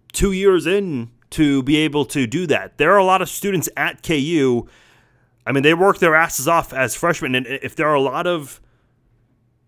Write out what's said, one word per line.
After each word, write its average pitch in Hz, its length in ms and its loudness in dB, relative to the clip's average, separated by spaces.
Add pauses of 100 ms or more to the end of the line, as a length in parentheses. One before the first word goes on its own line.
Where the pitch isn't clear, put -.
(120)
two 196 200 0
years 185 360 2
in 165 420 -2 (220)
to 139 320 2
be 143 140 2
able 147 280 0
to 135 220 -2
do 160 180 -4
that. 104 320 -2
There 175 160 4
are 202 60 6
a 190 40 4
lot 185 200 2
of - 60 -8
students 190 460 -4
at 151 280 -6
K 165 140 0
U, 135 500 0 (800)
I 117 40 -4
mean, 135 120 0
they 156 100 6
work 185 240 2
their 165 160 2
asses 156 340 0
off 165 240 0
as 131 240 -2
freshmen, 160 380 -2
and 127 140 -2
if 127 280 -10
there 156 120 -2
are 151 80 2
a 139 60 2
lot 139 260 -2
of 160 340 -6 (1080)